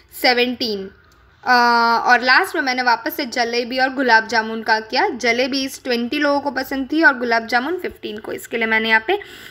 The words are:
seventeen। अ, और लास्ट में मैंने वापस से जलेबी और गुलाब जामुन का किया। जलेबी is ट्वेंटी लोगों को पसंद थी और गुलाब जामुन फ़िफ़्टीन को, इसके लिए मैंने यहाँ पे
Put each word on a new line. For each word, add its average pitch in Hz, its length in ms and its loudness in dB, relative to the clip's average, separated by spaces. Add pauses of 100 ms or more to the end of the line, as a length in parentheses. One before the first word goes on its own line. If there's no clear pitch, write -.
(260)
seventeen। 240 600 0 (600)
अ, 254 80 4 (520)
और 240 160 4
लास्ट 269 340 2
में 330 60 0
मैंने 254 200 -2
वापस 247 360 0
से 294 80 -4
जलेबी 240 540 -2
और 262 140 2
गुलाब 240 340 4
जामुन 226 360 -4
का 220 160 2
किया। 330 300 -2
जलेबी 254 580 -2
is - 160 -14
ट्वेंटी 240 360 -2
लोगों 285 200 2
को 277 120 -4
पसंद 269 400 -6
थी 311 120 2
और 277 140 6
गुलाब 233 300 0
जामुन 254 300 -2
फ़िफ़्टीन 214 400 -10
को, - 140 -12
इसके - 260 -8
लिए 226 100 -2
मैंने 220 220 0
यहाँ 226 180 4
पे 403 120 0 (320)